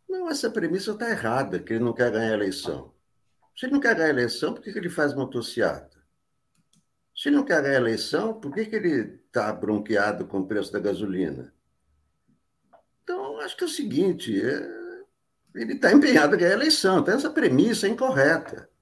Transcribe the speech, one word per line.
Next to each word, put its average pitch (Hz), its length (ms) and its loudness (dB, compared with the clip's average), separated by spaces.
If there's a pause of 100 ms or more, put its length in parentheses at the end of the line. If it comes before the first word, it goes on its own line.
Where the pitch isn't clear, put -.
Não, 370 220 -6
essa 285 220 -2
premissa 190 440 -4
tá 233 140 -6
errada, 120 500 -2
que - 140 -6
ele 113 100 0
não 117 120 0
quer 120 180 2
ganhar 110 200 0
a - 20 2
eleição. 92 580 -4 (640)
Se - 80 -10
ele 262 80 -4
não 285 80 2
quer 233 140 4
ganhar 160 140 2
a - 20 4
eleição, 127 420 0
por - 100 -12
que - 80 -12
que 214 80 -8
ele 175 120 -6
faz 143 240 0
motociata? 117 840 -4 (1200)
Se - 140 -4
ele 294 60 4
não 277 80 2
quer 160 180 2
ganhar 139 160 2
a - 20 4
eleição, 151 540 -2
por 147 180 -10
que 214 140 -2
que 220 100 -6
ele 147 300 0 (260)
tá 107 180 0
bronqueado 104 760 0
com 98 140 -4
o 95 60 -4
preço 104 240 -4
da 104 80 -4
gasolina? 90 760 -2 (1500)
Então, 403 380 -8
acho - 160 -10
que 370 80 -2
é - 20 -2
o 311 40 -4
seguinte, 165 680 0
é... - 300 -2 (840)
ele 226 220 -6
tá - 140 4
empenhado 226 460 8
em - 20 0
ganhar 175 140 4
a 208 40 2
eleição, 208 420 2
então 180 160 2
essa 294 160 -2
premissa 202 560 2
é 202 40 2
incorreta. 160 800 0 (140)